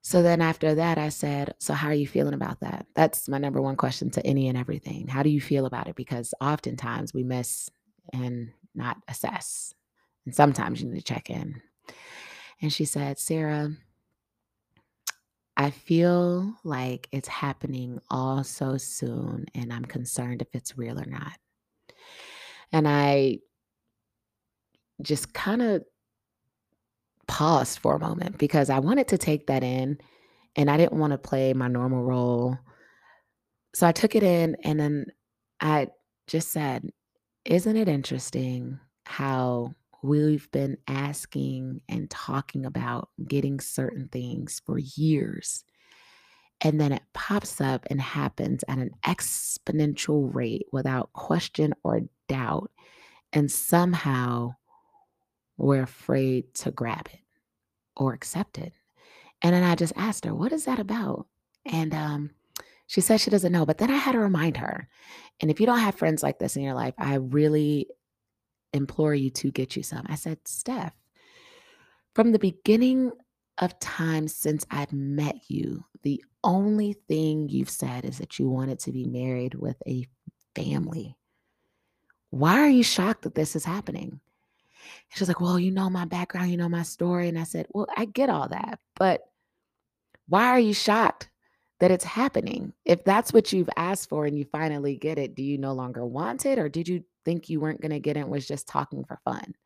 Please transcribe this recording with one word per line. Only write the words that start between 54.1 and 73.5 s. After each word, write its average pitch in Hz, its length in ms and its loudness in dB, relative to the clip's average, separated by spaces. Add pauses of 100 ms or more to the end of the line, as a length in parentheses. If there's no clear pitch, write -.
we're 135 260 4
afraid 131 720 0
to - 160 -4
grab - 420 -6
it - 60 -20 (760)
or 135 180 0
accept - 440 -8
it?" 165 160 -10 (720)
And 175 100 6
then 180 100 6
I 175 120 6
just 165 200 0
asked 208 300 -2
her, - 80 -2
"What 226 200 -2
is 311 120 -4
that 254 140 0
about?" 208 480 -4 (380)
And, 160 280 -2
um, 147 380 -4 (560)
she - 140 2
said 220 200 4
she - 80 2
doesn't 185 220 4
know, 170 140 4
but 147 120 2
then 240 140 2
I 277 60 2
had 277 160 2
to 240 60 4
remind 165 380 2
her. - 320 -6 (500)
And 156 120 4
if 151 80 2
you 214 80 8
don't 240 120 4
have 208 160 2
friends 160 280 0
like 143 160 0
this - 180 -2
in 139 60 -2
your 139 100 -2
life, 127 240 -4
I 139 180 0
really 147 720 2 (840)
implore 147 420 2
you 135 140 2
to 135 220 -2
get 131 240 -4
you - 80 -6
some. - 260 -10
I 151 60 -4
said, 160 320 -8
"Steph, - 480 -8 (1200)
from 226 160 6
the 214 80 6
beginning 240 720 4 (480)